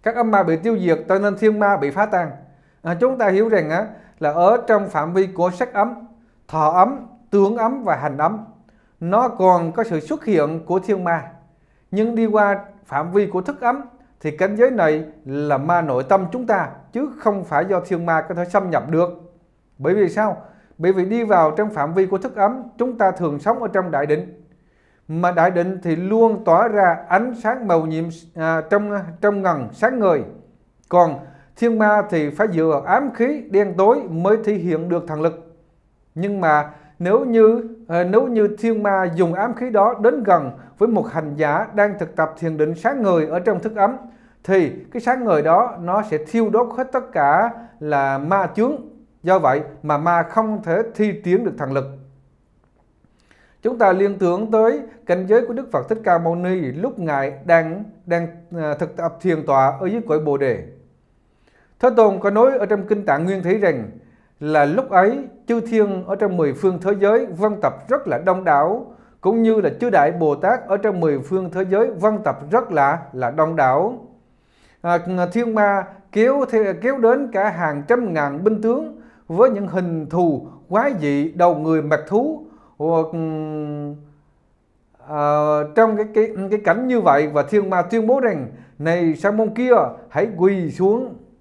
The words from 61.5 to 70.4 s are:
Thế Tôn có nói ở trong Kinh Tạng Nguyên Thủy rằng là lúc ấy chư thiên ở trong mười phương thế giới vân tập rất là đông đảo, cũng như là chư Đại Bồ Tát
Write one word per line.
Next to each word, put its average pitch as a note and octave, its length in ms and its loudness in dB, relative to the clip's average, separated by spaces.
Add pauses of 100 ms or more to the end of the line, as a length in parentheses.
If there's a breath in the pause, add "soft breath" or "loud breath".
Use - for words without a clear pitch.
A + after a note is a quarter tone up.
Thế B3 160 4
Tôn G3+ 240 4
có G3+ 100 0
nói A#3+ 280 4
ở G3+ 80 -2
trong G3+ 200 -2
Kinh G#3 180 0
Tạng D3+ 200 0
Nguyên F#3+ 180 -2
Thủy F3+ 160 0
rằng C#3+ 320 -2 (500 loud breath)
là D3+ 240 2
lúc E3 260 -2
ấy G#3 340 2 (220)
chư A#3 140 0
thiên G#3 460 0
ở F#3+ 100 -4
trong G3 200 -2
mười D3+ 160 0
phương F3+ 280 -2
thế F#3+ 200 -2
giới A3 260 2
vân G3 360 -4
tập - 260 -4
rất B3+ 200 -2
là B2+ 100 -2
đông F#3 260 -2
đảo, E3+ 500 0 (260 loud breath)
cũng A3+ 220 2
như A3 180 2
là E3 100 0 (100)
chư A#3+ 100 0
Đại E3 220 4
Bồ D#3+ 220 0
Tát A3+ 320 0